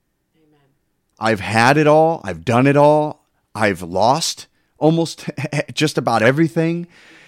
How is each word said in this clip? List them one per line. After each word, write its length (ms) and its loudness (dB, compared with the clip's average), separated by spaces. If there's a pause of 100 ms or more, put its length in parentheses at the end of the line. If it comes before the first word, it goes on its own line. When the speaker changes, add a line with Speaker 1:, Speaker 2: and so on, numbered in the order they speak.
(360)
Speaker 1:
Amen. 220 -20 (640)
Speaker 2:
I've 200 -4
had 360 2
it 100 4
all. 380 4
I've 200 -10
done 220 2
it 100 2
all. 480 2 (300)
I've 280 -2
lost 640 -2 (300)
almost 500 -2 (220)
<laughs> 240 -6
just 240 -2
about 240 0
everything. 680 -2 (400)